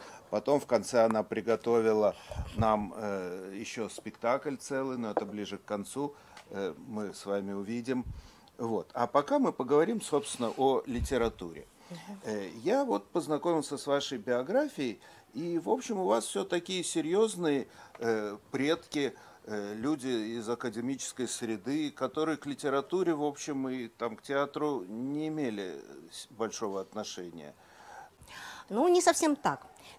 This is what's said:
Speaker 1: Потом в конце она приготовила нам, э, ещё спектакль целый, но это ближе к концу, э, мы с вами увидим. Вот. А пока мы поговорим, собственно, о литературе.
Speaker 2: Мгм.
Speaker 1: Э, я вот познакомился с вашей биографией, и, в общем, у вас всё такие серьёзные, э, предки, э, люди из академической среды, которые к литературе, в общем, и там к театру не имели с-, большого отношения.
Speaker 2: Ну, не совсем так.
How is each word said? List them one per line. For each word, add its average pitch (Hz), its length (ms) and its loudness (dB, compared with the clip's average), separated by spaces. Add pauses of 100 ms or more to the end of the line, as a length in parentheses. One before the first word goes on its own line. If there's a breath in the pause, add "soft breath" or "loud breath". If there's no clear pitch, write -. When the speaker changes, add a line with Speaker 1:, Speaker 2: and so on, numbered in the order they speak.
(300 loud breath)
Speaker 1:
Потом 131 300 2
в - 60 -12
конце 113 380 4
она 110 180 4
приготовила 110 920 4 (400 loud breath)
нам, 107 400 2
э, 95 580 -6
ещё 107 340 -6
спектакль 127 680 -2
целый, 135 420 -4
но 113 120 -2
это 104 140 -2
ближе 98 340 -6
к - 60 -16
концу, 127 500 -4 (360 loud breath)
э, 98 240 -4 (140)
мы 107 260 -6
с - 120 -14
вами 101 260 -2
увидим. 120 520 -2 (540 loud breath)
Вот. 113 360 -2
А 120 120 2
пока 147 320 4
мы 233 140 4
поговорим, 156 500 4
собственно, 139 540 0
о 131 300 4
литературе. 113 800 0 (240)
Speaker 2:
Мгм. 190 340 -12
Speaker 1:
Э, 104 240 -4 (160)
я 254 200 4
вот 202 260 -2
познакомился 151 680 0
с - 80 -8
вашей 139 320 0
биографией, 131 840 0 (340 loud breath)
и, 170 240 -2
в 165 120 -2
общем, 233 280 0
у 185 60 0
вас 214 220 4
всё - 180 -2
такие 175 400 -2
серьёзные, 170 840 2 (320 loud breath)
э, 107 380 0 (140)
предки, 143 640 0 (320 loud breath)
э, 104 280 -4
люди 117 640 -2
из 107 100 -4
академической 120 800 -4
среды, 131 600 -2
которые 151 460 0
к - 100 -12
литературе, 147 680 0
в 147 100 0
общем, 143 440 -2
и 127 200 -4
там 117 280 -4
к - 60 -20
театру 143 600 0
не 135 440 -4
имели 107 520 -4 (320)
с-, - 180 -14
большого 104 500 -2
отношения. 87 760 -10 (1120 loud breath)
Speaker 2:
Ну, 240 200 4
не 349 140 8
совсем 320 340 6
так. - 300 0 (320 loud breath)